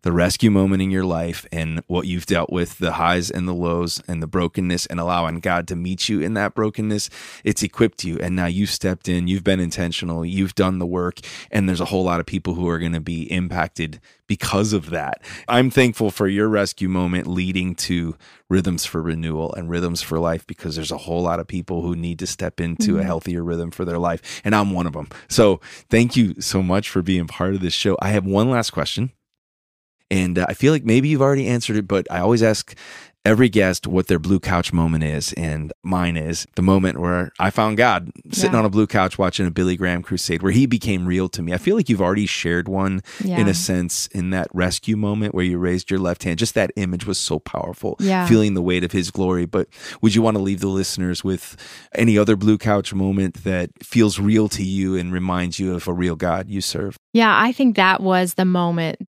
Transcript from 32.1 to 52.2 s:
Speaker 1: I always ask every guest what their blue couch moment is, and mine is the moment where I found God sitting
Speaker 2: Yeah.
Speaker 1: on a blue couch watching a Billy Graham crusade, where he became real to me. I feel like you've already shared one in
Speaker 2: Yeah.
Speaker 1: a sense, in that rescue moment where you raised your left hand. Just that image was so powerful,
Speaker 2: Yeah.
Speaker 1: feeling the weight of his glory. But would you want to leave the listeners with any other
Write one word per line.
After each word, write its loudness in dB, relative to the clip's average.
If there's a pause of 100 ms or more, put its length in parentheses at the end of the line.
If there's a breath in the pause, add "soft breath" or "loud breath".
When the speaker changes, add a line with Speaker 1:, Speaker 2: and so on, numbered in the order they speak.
Speaker 1:
I -4
always 4
ask 2 (480 loud breath)
every 6
guest 2
what 2
their 2
blue 2
couch -2
moment 2
is, -4
and -6
mine -2
is -6 (100)
the 0
moment 4
where -2
I 0
found 0
God 2 (220)
sitting 0
Speaker 2:
Yeah. 4
Speaker 1:
on 2
a 2
blue 4
couch 0
watching 0
a 0
Billy 0
Graham -2
crusade, -4
where 2
he 6
became 0
real 0
to -8
me. -4
I -2
feel 2
like 0
you've 2
already 2
shared -2
one -2 (200 loud breath)
in -2
Speaker 2:
Yeah. 2
Speaker 1:
a 2
sense, -2
in -4
that -2
rescue 0
moment -2
where 0
you 0
raised -2
your 0
left -2
hand. -2
Just 0
that 0
image -4
was -2
so -2
powerful, -6
Speaker 2:
Yeah. 2
Speaker 1:
feeling 6
the 0
weight 2
of -4
his 0
glory. 0
But -2 (320 loud breath)
would 4
you 6
want 4
to 0
leave 0
the 0
listeners -2
with -4 (360 loud breath)
any 4
other 6